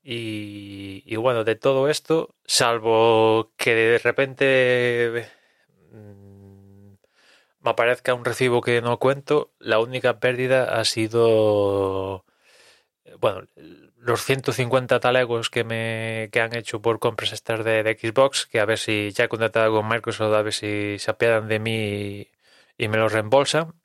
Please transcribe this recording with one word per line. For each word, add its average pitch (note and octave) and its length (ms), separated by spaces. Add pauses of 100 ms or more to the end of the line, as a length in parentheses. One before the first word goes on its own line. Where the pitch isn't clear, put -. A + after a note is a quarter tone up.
Y, G2+ 1040
y A2 120
bueno, A#2 260
de A2 120
todo C3+ 340
esto, - 460 (100)
salvo A2+ 1120
que A#2 180
de A2+ 240
repente, B2 1300 (600)
mm, G2 1000 (680)
me A#2+ 100
aparezca A#2+ 440
un B2 100
recibo A#2+ 380
que A#2+ 200
no A#2+ 160
cuento, C#3 600
la A2 200
única B2 400
pérdida B2+ 600
ha A2+ 60
sido, G2+ 1400 (960)
bueno, G2+ 260 (520)
los A#2 260
ciento C3+ 300
cincuenta B2 480
talegos B2 480
que A#2 160
me, A2+ 680
que A#2 80
han A2+ 160
hecho A2+ 260
por A2+ 180
compras - 340
estas A2 320
de, A2 180
de A2 160
Xbox, C3 460
que A2+ 160
a G#2 40
ver A2 140
si G#2 320
ya A#2 140
he - 40
contactado A2 440
con G#2+ 160
Microsoft, A2 440
a G#2+ 80
ver G#2 120
si G#2 460
se - 120
apiadan A2+ 380
de A2 100
mí A2 160
y, G2+ 560 (460)
y A#2 100
me A2 100
los A2 140
reembolsan. C#3 640 (120)